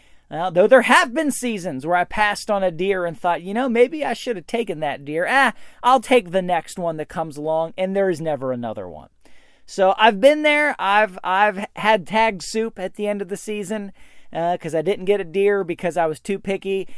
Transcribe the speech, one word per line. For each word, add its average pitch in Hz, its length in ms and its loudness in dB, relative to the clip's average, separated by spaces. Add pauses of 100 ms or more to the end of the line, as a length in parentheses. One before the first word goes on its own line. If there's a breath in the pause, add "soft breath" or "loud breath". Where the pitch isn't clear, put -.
(300 soft breath)
Uh, 170 200 -4
though 175 180 6
there 254 160 8
have 269 300 4
been 302 160 0
seasons 175 560 -6
where 175 120 2
I 180 80 2
passed 208 440 -2
on 202 140 0
a 185 80 0
deer 185 340 -2
and 170 140 -8
thought, 170 220 -2
"You 190 120 -10
know, 254 140 -2
maybe 254 380 2
I 240 80 -4
should 226 240 -6
have - 100 -14
taken 220 320 -4
that 143 240 -4
deer. 151 260 -2
Ah, 254 220 4 (320 soft breath)
I'll 254 160 6
take 233 320 2
the 190 100 0
next 180 380 -2
one 165 160 -4
that 151 140 -8
comes 160 260 -8
along," 160 420 -2
and 190 160 -2
there 196 160 2
is 156 120 -2
never 135 320 -2
another 107 340 -6
one. 76 220 -16 (560 soft breath)
So 190 320 2
I've 214 240 4
been 302 220 6
there. 294 360 2
I've, 196 420 2
I've 196 440 2 (100)
had 208 320 2
tag 220 340 0
soup 220 380 -4
at 190 160 -8
the 208 120 -4
end 208 140 -4
of 190 60 -8
the 196 80 -8
season, 208 560 -8 (400 soft breath)
uh, 170 240 -2
'cause 156 180 -6
I 160 80 0
didn't 185 220 -2
get 196 160 2
a 190 60 -6
deer 196 400 0
because 170 320 -4
I 170 80 2
was 156 160 -4
too 196 180 -6
picky, 190 480 -6 (100)